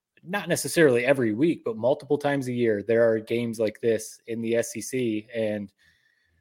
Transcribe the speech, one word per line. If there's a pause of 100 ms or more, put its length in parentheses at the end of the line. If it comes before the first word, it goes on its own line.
(240)
Not
necessarily
every
week,
but
multiple
times
a
year,
there
are
games
like
this
in
the
S
E
C.
And (720)